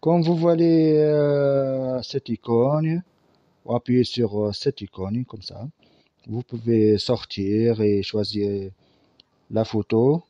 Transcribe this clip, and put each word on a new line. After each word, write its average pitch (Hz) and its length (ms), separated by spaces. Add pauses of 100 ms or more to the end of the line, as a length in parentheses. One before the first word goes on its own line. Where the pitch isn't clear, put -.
comme 170 200
vous 165 140
voyez, 165 640
euh, 139 1000
cette - 260
icône, 147 720 (640)
vous 117 100
appuyez 123 300
sur, 104 420
euh, 104 60
cette 131 300
icône, 101 440
comme 107 160
ça. 101 260 (600)
Vous 110 160
pouvez 110 560
sortir 110 800
et 101 220
choisir 101 680 (760)
la 110 160
photo. 117 640